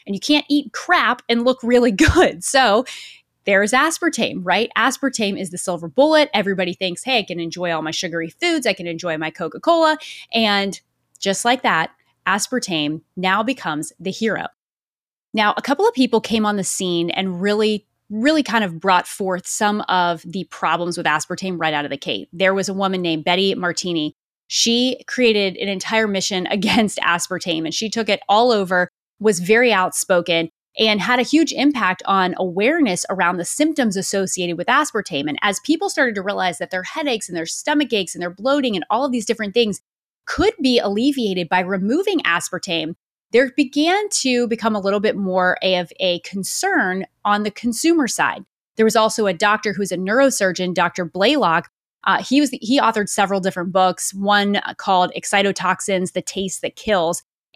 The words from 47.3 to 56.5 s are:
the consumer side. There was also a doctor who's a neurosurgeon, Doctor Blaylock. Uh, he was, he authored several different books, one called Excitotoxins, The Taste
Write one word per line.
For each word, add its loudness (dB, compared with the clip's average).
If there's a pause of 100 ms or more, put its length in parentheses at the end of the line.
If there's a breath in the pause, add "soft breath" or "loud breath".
the -4
consumer 0
side. -2 (320)
There 4
was 2
also 2
a 0
doctor 0
who's -6
a -2
neurosurgeon, 2
Doctor 0
Blaylock. 2 (340)
Uh, 2
he 2
was, 2 (100)
he 2
authored 2
several 0
different -4
books, 2
one 2 (160)
called 2
Excitotoxins, 0
The -4
Taste -8